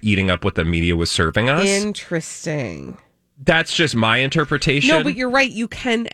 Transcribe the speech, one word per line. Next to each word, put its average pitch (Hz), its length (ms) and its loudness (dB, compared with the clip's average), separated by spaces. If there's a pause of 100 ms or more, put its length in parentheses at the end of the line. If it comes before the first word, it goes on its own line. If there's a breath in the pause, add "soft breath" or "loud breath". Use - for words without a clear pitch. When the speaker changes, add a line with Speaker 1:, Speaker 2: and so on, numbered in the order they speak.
Speaker 1:
eating 95 280 2
up 90 120 0
what 101 140 -2
the 85 80 2
media 85 320 2
was 82 120 0
serving 104 400 0
us. 160 200 2
Speaker 2:
Interesting. 151 1300 -6 (400)
Speaker 1:
That's 165 380 0
just 156 180 2
my 113 240 2
interpretation. 143 720 0
Speaker 2:
No, 311 160 4
but 294 100 -2
you're 254 160 -4
right. 269 200 2
You 226 180 -4
can 233 460 -4